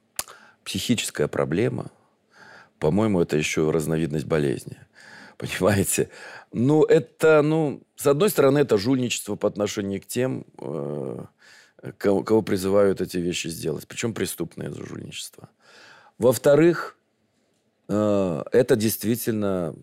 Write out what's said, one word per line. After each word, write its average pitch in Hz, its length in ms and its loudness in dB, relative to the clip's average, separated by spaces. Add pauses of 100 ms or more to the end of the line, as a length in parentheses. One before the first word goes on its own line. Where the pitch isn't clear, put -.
(640)
психическая - 640 -2
проблема. 85 640 -2 (920)
По-моему, 95 400 2
это 82 160 0
еще 78 340 0
разновидность 80 560 -2
болезни. 73 500 -2 (300)
<laughs> - 320 -20
Понимаете? - 720 -2 (420)
Ну, 147 300 2
это, 160 600 4
ну, 151 400 -2 (140)
с - 100 -4
одной 147 240 4
стороны, 139 280 4
это 120 200 4
жульничество 120 580 -2
по 98 100 -2
отношению 98 540 -4
к - 60 -20
тем, 127 380 -4 (140)
э, 71 680 -8 (720)
кого, 98 260 2
кого 107 180 4
призывают 95 580 2
эти 90 180 -6
вещи 85 300 -4
сделать, 80 380 -6
причем - 260 -6
преступное 82 600 -6
жульничество. - 760 -14 (720)
Во-вторых, 143 760 4 (920)
э, 98 540 0 (100)
это 127 240 4
действительно 107 1080 -2